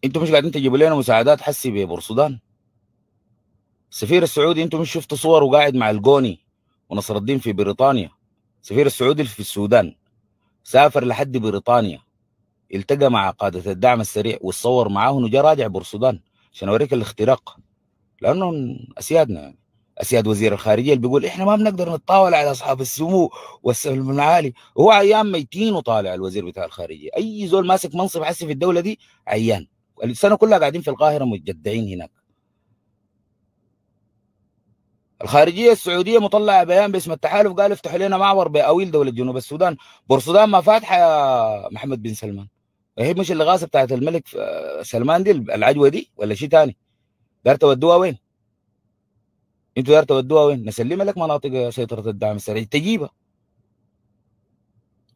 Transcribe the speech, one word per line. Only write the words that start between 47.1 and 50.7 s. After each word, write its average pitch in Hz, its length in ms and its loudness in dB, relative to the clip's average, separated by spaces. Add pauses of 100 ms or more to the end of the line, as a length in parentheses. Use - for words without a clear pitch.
دار 139 120 4
تودوها 147 400 4
وين؟ 175 220 0 (1600)
انتوا 131 160 4
دار 156 80 6
تودوها 139 420 2
وين؟ 131 240 -2
نسلم 131 340 -4